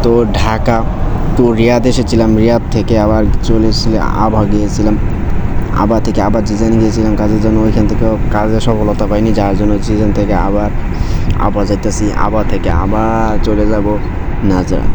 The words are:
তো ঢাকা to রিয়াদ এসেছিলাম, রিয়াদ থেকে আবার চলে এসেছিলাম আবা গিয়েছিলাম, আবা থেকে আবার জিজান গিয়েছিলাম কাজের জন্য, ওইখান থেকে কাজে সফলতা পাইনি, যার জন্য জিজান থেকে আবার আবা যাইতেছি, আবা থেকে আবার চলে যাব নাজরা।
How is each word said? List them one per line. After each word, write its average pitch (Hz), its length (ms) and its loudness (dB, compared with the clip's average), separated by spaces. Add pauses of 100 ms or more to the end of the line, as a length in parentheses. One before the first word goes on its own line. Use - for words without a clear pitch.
তো 117 80 2 (280)
ঢাকা 110 360 0 (600)
to 123 80 2 (160)
রিয়াদ 117 320 2
এসেছিলাম, 113 380 0 (120)
রিয়াদ 113 200 2 (120)
থেকে 110 200 0 (100)
আবার 110 180 0 (260)
চলে 113 240 2
এসেছিলাম 110 320 0 (200)
আবা 110 160 0 (120)
গিয়েছিলাম, - 440 0 (840)
আবা 110 140 2 (100)
থেকে 107 220 0
আবার 107 200 0
জিজান 110 320 0
গিয়েছিলাম 107 400 0
কাজের 107 240 0
জন্য, 110 120 2 (100)
ওইখান 110 240 2
থেকে 107 140 0 (300)
কাজে 107 320 0
সফলতা 107 440 0
পাইনি, 107 280 0
যার 101 220 0
জন্য 104 120 2 (140)
জিজান 104 320 0
থেকে 101 160 0 (120)
আবার 104 240 0 (760)
আবা 104 220 -2
যাইতেছি, 107 380 -2 (200)
আবা 107 140 0 (120)
থেকে 95 180 0 (140)
আবার 110 480 0 (140)
চলে 107 260 0
যাব 104 140 0 (640)
নাজরা। 90 440 -2